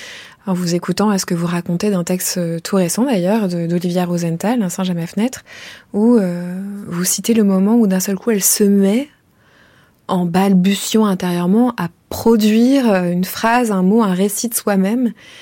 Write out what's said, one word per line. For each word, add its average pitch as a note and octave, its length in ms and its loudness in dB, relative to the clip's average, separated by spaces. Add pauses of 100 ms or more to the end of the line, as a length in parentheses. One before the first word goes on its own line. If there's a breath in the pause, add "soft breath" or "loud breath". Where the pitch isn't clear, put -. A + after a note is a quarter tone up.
(480 loud breath)
en F#3+ 60 -2
vous F3 200 -2
écoutant F#3 360 0
à G3+ 100 0
ce F#3 60 -6
que - 100 -4
vous E3+ 120 -4
racontez F3 440 -4
d'un F3+ 140 -2
texte, F3+ 320 -4
euh, E3 220 -4
tout - 180 -4
récent F#3 260 0
d'ailleurs, G#3 460 0
de, E3+ 180 -4
d'Olivia F3 380 -2
Rosenthal, F3 580 -2
Un F3+ 60 -2
singe F#3 200 -4
à F3+ 40 -2
ma E3+ 120 -4
fenêtre, - 380 -4 (480 loud breath)
où, A3 240 4
euh, F3+ 440 -2 (280)
vous F3 160 -4
citez F#3+ 300 -2
le A3 100 4
moment G3 320 2
où A#3 120 4
d'un F#3 120 0
seul G3 180 -2
coup A#3 140 -4
elle G3+ 120 0
se - 200 0
met G3+ 460 2 (1000 soft breath)
en F3+ 180 0
balbutiant F#3+ 800 2
intérieurement F#3 720 0
à E3+ 120 -4 (200)
produire, A#3 800 4
euh, F3+ 220 2
une F3 140 0
phrase, A3+ 460 0
un F#3+ 120 0
mot, G#3 180 4
un G3 120 2
récit G3+ 340 -2
de A#3 80 -8
soi-même G#3 560 0 (300 loud breath)